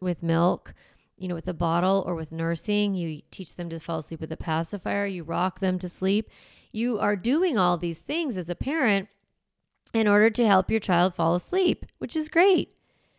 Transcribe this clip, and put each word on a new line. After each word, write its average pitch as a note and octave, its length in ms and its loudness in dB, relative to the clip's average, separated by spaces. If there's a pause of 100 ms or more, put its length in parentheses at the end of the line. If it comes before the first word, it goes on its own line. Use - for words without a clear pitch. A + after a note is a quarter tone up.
with F3+ 220 -4
milk, E3+ 520 2 (440)
you F#3 100 -8
know, F3+ 60 -4
with D#3+ 140 -8
a D3+ 60 -4
bottle F3 520 2
or F3+ 80 -4
with D#3+ 180 -8
nursing. F3+ 600 -2
You E3 260 -4 (100)
teach - 240 -14
them F3 140 -8
to E3 100 -8
fall E3 200 -4
asleep D#3+ 220 -8
with D#3 120 -6
a E3 40 -8
pacifier. G3 720 -2
You F#3 180 -6
rock E3+ 360 -2
them F#3 180 0
to F3+ 100 -6
sleep. G3 420 0 (420)
You A#3 260 -2
are G#3 180 0
doing C4+ 420 2
all F3+ 180 4
these E3 240 -4
things D4 380 -4
as E3+ 100 -6
a F3 60 -2
parent A3+ 540 0 (840)
in A3 140 2
order G#3 240 6
to A3+ 160 2
help F#3+ 240 4
your A3 100 0
child F3+ 340 2
fall E3 200 0
asleep, E4+ 520 0 (120)
which A#3+ 160 -8
is D4+ 140 -2
great. F4+ 460 4 (440)